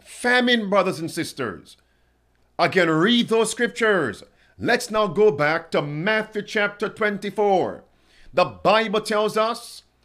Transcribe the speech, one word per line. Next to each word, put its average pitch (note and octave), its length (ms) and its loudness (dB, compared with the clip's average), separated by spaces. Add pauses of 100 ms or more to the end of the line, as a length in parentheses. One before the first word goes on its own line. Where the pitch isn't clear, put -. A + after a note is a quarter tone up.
Famine, A#3+ 640 0
brothers F#3 300 0
and D#3+ 100 -6
sisters. B2 640 -8 (840)
Again, E3+ 320 2
read G#3+ 380 2
those A3 240 0
scriptures. G3 720 -2 (340)
Let's A3+ 320 -2
now G#3+ 160 0
go G3+ 240 4
back D3+ 400 -2
to E3+ 120 0
Matthew G3+ 600 -4
chapter G#3 460 -2
twenty-four. G3 960 0 (500)
The F3+ 100 4
Bible G3 580 0
tells G#3+ 340 -2
us A3+ 480 -4 (200)